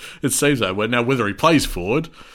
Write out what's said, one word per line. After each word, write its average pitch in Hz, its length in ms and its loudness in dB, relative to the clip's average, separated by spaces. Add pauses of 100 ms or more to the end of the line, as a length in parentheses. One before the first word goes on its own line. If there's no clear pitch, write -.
(240)
it 143 100 0
seems 143 260 2
that 95 160 0
way. 107 120 -2
Now, 120 160 0
whether 123 240 0
he 101 60 -4
plays 156 320 4
forward 117 440 -4 (260)